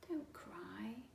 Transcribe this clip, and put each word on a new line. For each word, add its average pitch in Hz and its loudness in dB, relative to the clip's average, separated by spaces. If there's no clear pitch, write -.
Don't 294 4
cry 202 -2